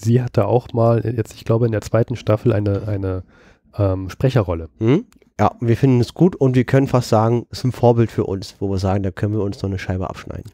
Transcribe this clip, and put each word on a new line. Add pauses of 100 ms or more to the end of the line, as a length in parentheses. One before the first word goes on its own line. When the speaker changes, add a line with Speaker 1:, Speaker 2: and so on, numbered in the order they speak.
Speaker 1:
sie
hatte
auch
mal
jetzt,
ich
glaube,
in
der
zweiten
Staffel
eine,
eine, (560)
ähm,
Sprecherrolle. (100)
Speaker 2:
Mhm. (320)
Ja,
wir
finden
es
gut
und
wir
können
fast
sagen,
es
ist
ein
Vorbild
für
uns,
wo
wir
sagen,
da
können
wir
uns
noch
eine
Scheibe
abschneiden.